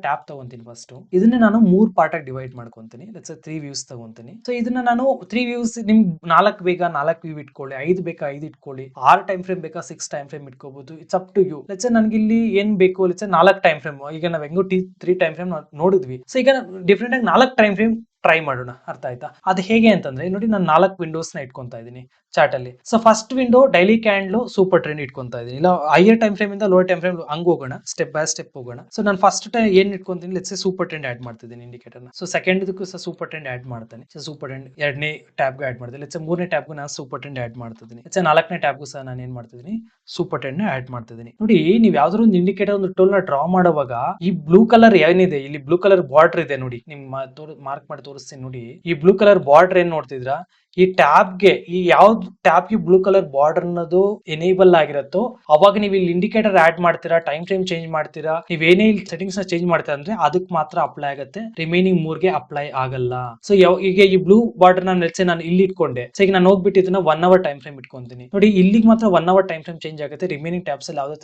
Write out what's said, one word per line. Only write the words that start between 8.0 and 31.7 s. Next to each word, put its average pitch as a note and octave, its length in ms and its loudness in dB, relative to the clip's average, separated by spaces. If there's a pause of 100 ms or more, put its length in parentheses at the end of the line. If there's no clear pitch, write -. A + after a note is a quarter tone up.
ಬೇಕಾ D#3+ 140 -12 (120)
ಐದು D3 140 -14
ಇಟ್ಕೊಳ್ಳಿ, C3+ 380 -18 (240)
ಆರ್ F#3+ 180 2
ಟೈಮ್ F#3 180 -6
ಫ್ರೇಮ್ F3 200 -6
ಬೇಕಾ E3 120 -14 (100)
ಸಿಕ್ಸ್ D#3+ 220 -16
ಟೈಮ್ C#3+ 180 -12
ಫ್ರೇಮ್ C#3+ 200 -16
ಇಟ್ಕೋಬಹುದು, C3+ 420 -20 (100)
it's - 160 -8
up F#3 60 -6 (120)
to G3+ 140 4
you. D3+ 80 -12 (120)
let's F#3+ 140 -10
say A#3+ 120 -2
ನನ್ಗೆ A3 240 0
ಇಲ್ಲಿ G#3+ 180 2 (220)
ಏನ್ G#3+ 120 0 (100)
ಬೇಕು, F#3 180 2 (100)
let's F3+ 140 -8
say G3+ 140 -8
ನಾಲ್ಕ್ F#3+ 280 6
ಟೈಮ್ D#3 180 2
ಫ್ರೇಮ್, D3 140 -10 (180)
ಈಗ E3 180 -6
ನಾವ್ D3+ 140 -8
ಹೆಂಗೋ F3+ 240 -2
ಟಿ-, F#3 100 0 (220)
ತ್ರೀ F3 180 0
ಟೈಮ್ D#3+ 160 -2
ಫ್ರೇಮ್ F3+ 160 -8 (300)
ನೋಡಿದ್ವಿ. F3+ 340 0 (140)
So C4 120 -2
ಈಗ C4 60 4 (400)
ಡಿಫರೆಂಟ್ A#3 280 0
ಆಗಿ A3+ 140 -2
ನಾಲ್ಕ್ B3+ 300 2
ಟೈಮ್ G#3 180 2
ಫ್ರೇಮ್ A3+ 160 0 (300)
ಟ್ರೈ E3 200 4
ಮಾಡೋಣ, B2+ 240 -8 (200)
ಅರ್ಥ C3+ 180 -14
ಆಯ್ತಾ? B2+ 200 -14 (200)
ಅದು F#3+ 180 0
ಹೇಗೆ A3+ 300 4
ಅಂತಂದ್ರೆ C#3 280 -8 (100)
ನೋಡಿ G3+ 180 -6
ನಾನು F#3+ 220 0
ನಾಲ್ಕ್ F#3+ 280 4
ವಿಂಡೋಸ್ D#3+ 320 -8
ನ D#3 100 -12
ಇಟ್ಕೊಂತಾ B2 380 -18
ಇದೀನಿ B2 180 -20 (360)
ಚಾರ್ಟ್ D3 200 2
ಅಲ್ಲಿ. B2 140 -10 (200)
So A#3 140 2
ಫಸ್ಟ್ A3 340 2
ವಿಂಡೋ B3 220 4 (140)
ಡೈಲಿ F#3+ 220 4 (100)
ಕ್ಯಾಂಡಲ್ G3 340 -2 (140)
ಸೂಪರ್ F#3 300 2
ಟ್ರೆಂಡ್ D3+ 200 -8
ಇಟ್ಕೊಂತಾ B2+ 380 -12
ಇದೀನಿ, B2 180 -12
ಇಲ್ಲ F3 100 2 (220)
ಹೈಯರ್ G3+ 300 6
ಟೈಮ್ G#3 160 0
ಫ್ರೇಮ್ G3+ 160 -4
ಇಂದ G3+ 180 -4
ಲೋಯರ್ F3+ 180 4
ಟೈಮ್ E3+ 140 -2
ಫ್ರೇಮ್ F3+ 140 -4 (140)
ಹಂಗ್ E3+ 180 -4
ಹೋಗೋಣ, C3+ 240 -4 (180)
step D3 240 -8
by D#3 160 -4
step - 160 -12 (100)
ಹೋಗೋಣ. B2 220 -16 (140)
So A3+ 140 -6
ನಾನು G3 160 -2
ಫಸ್ಟ್ F#3+ 300 0
ಟೈಮ್ A3+ 140 0 (120)
ಏನ್ G3 160 0
ಇಟ್ಕೊಂತೀನಿ, F3+ 420 -10
let's F#3 140 -10
say F#3 120 -10
ಸೂಪರ್ F#3 280 -4
ಟ್ರೆಂಡ್ D3+ 180 -10
ಆಡ್ A#2+ 160 -12
ಮಾಡ್ತಿದ್ದೀನಿ A#2+ 420 -18
ಇಂಡಿಕೇಟರ್ B2 380 -20